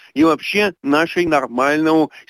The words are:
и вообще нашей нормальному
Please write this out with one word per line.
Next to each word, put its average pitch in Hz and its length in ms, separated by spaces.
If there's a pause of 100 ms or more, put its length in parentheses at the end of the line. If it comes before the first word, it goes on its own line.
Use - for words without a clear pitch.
(140)
и 135 100
вообще 185 580
нашей 165 440
нормальному 147 840 (200)